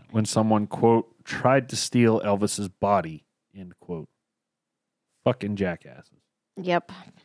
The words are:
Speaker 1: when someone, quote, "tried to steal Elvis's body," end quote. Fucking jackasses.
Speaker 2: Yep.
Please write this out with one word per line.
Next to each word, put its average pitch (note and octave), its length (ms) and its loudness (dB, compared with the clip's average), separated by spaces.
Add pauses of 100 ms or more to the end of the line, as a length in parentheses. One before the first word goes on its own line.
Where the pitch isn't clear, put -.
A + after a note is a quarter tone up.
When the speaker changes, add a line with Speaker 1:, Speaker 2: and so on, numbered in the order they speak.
Speaker 1:
when A2 160 0
someone, A2 400 2
quote, - 580 0
"tried B2+ 460 0
to - 60 -8
steal A2+ 460 2
Elvis's G2+ 460 -2
body," F2+ 580 -2 (300)
end F2+ 240 -20
quote. D#2+ 300 -12 (1120)
Fucking G#2 320 -2
jackasses. - 640 -8 (400)
Speaker 2:
Yep. F3 340 -4 (340)